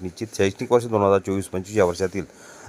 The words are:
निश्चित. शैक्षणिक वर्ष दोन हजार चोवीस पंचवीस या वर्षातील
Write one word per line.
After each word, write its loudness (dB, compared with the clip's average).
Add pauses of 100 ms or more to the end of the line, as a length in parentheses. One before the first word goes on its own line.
निश्चित. -8
शैक्षणिक -2
वर्ष 4
दोन 0
हजार 4
चोवीस -4
पंचवीस -6
या 6
वर्षातील -2 (440)